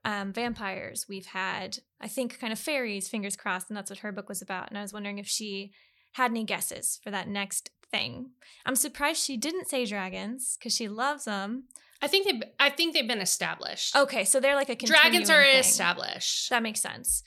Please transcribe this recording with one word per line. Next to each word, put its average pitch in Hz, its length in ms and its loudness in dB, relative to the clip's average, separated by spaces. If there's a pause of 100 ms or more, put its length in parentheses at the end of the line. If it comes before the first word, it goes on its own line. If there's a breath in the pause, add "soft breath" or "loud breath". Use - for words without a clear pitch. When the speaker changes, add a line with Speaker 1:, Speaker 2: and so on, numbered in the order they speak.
Speaker 1:
um, 202 260 -4
vampires, 220 760 -6
we've 190 160 -10
had, 185 540 -6 (200)
I 208 80 -12
think, 240 320 -6
kind 226 140 -4
of 214 60 -6
fairies, 240 500 -4
fingers 202 260 -4
crossed, 185 340 -6
and 214 60 -8
that's 202 160 -10
what 196 80 -14
her 208 140 -8
book 196 160 -10
was 196 120 -8
about. 190 280 -8
And 208 80 -10
I 202 40 -6
was 202 120 -10
wondering 202 240 -8
if 196 100 -10
she 196 460 -6 (400 soft breath)
had 247 180 2
any 226 140 -2
guesses - 580 -4
for 208 80 -8
that 190 160 -6
next 202 420 -4 (200)
thing. 247 420 -4 (340 soft breath)
I'm 262 100 0
surprised 294 480 0
she 269 140 -4
didn't 330 320 -4
say 254 160 0
dragons, 196 760 -6
'cause 226 140 0
she 220 140 -4
loves 262 360 -4
'em. 208 440 -6 (320 loud breath)
Speaker 2:
I 285 80 0
think 392 160 4
they've, 247 180 0 (160)
I 285 100 6
think 320 240 0
they've 269 140 2
been 226 140 -2
established. - 760 -2
Speaker 1:
Okay, 269 300 4
so 269 160 4
they're, 277 140 4
like, 269 140 2
a 240 60 -2
Speaker 2:
Dragons 311 540 8
Speaker 1:
continuing - 20 8
Speaker 2:
are 285 200 10
Speaker 1:
thing. 262 100 10
Speaker 2:
established. - 880 0
Speaker 1:
That 240 140 2
makes 214 180 -4
sense. - 460 -4